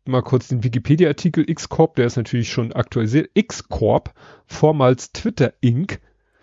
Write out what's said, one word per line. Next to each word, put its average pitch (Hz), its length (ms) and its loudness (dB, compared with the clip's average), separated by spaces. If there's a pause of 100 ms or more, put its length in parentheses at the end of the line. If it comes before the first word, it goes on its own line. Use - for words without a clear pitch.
mal 127 160 0
kurz - 260 -2
den 123 140 -2
Wikipedia-Artikel 151 880 0
X - 180 -8
Corp, - 280 0
der 120 100 2
ist 117 100 -4
natürlich 117 340 -2
schon 117 220 -4
aktualisiert. 120 640 -2
X - 340 -2
Corp, - 460 0 (320)
vormals 139 680 2
Twitter - 480 -2
Inc. 127 400 -2 (420)